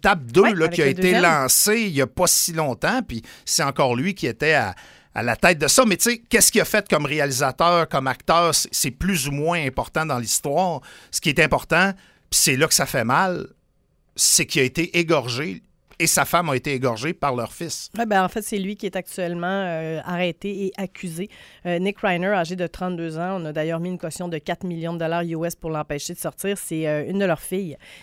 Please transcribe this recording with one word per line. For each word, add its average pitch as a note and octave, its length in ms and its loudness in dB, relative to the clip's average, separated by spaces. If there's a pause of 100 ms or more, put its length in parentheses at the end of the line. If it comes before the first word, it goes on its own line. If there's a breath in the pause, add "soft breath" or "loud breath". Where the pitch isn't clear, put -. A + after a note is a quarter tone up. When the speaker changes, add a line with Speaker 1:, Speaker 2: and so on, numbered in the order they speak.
Speaker 1:
Tap F#3+ 220 4
deux, A#2+ 180 6
Speaker 2:
Ouais, A#3 120 4
Speaker 1:
là, E3 120 2
Speaker 2:
avec F3 60 -4
Speaker 1:
qui F3 100 2
a C#3+ 40 4
Speaker 2:
le C#3 40 4
Speaker 1:
été D3+ 120 -2
Speaker 2:
deuxième. F3+ 200 4
Speaker 1:
lancé E3 580 4
il G3+ 140 -2
y C#3 80 2
a B2+ 40 4
pas F3 200 0
si - 260 2
longtemps. D#3+ 540 0
Puis A2+ 160 -8 (240 loud breath)
c'est - 160 0
encore C#3 340 2
lui F3 180 -2
qui - 120 -4
était C#3+ 280 0
à, A2 200 0 (400 loud breath)
à A2 80 -2
la A#2+ 140 0
tête F3+ 220 4
de C#3+ 100 2
ça. B3+ 180 6
Mais F#3+ 100 2
tu - 140 0
sais, A#3 80 -2 (100)
qu'est-ce - 240 4
qu'il G#3 80 4
a D#3+ 60 2
fait G3+ 200 0
comme D3 200 2
réalisateur, D3 840 2
comme C3+ 200 -2
acteur, E3 460 2
c'est, - 180 -2
c'est - 180 -2
plus E3 380 -2
ou C#3+ 40 -4
moins D#3 320 -2
important C3+ 400 -2
dans C#3+ 140 -2
l'histoire. D3 640 0 (280 loud breath)
Ce - 120 -4
qui - 80 0
est C3+ 100 0
important, D#3+ 520 2 (380 soft breath)
puis - 100 0
c'est C#3 160 2
là D3 120 4
que - 60 2
ça C#3 120 2
fait C3 160 -2
mal, E3+ 440 0 (720)
c'est - 300 2
qu'il D3 160 2
a - 20 4
été E3 360 -2
égorgé D#3 640 -2 (360)
et E3 80 0
sa D#3 180 2
femme E3+ 240 2
a C#3+ 80 0
été C#3+ 160 -2
égorgée B2+ 400 -2
par C#3 220 -2
leur A#2 180 -6
fils. - 460 -10
Speaker 2:
Ouais, A#3 80 -2
ben, G3+ 180 2
en F3+ 40 0
fait, A3 120 -8
c'est G#3 160 -6
lui G3 200 -4
qui - 100 -8
est F#3 100 -6
actuellement, F3 500 -6 (200)
euh, D#3+ 380 -6
arrêté F3+ 640 -4
et F#3+ 120 -4
accusé. F#3 500 -8 (380 loud breath)
Euh, F3 140 -2
Nick G3 180 -2
Reiner, F3+ 300 0
âgé F3+ 280 -2
de F3 100 -2
trente-deux E3 520 -6
ans, F3+ 200 -4
on E3+ 80 -6
a D3+ 60 -8
d'ailleurs D#3+ 280 -2
mis F3+ 100 -4
une F3+ 80 -6
caution F3 300 -8
de D#3+ 100 -6
quatre E3+ 260 -8
millions E3+ 300 -6
de E3 40 -6
dollars E3 260 -2
U E3 200 -4
S E3+ 120 -6
pour - 140 -10
l'empêcher D3+ 440 -6
de - 40 -12
sortir. G3 380 -6
C'est, D#3+ 300 -4
euh, D3+ 240 0
une F#3+ 80 -2
de G3+ 80 2
leurs E3 160 0
filles F#3 340 -6 (260 loud breath)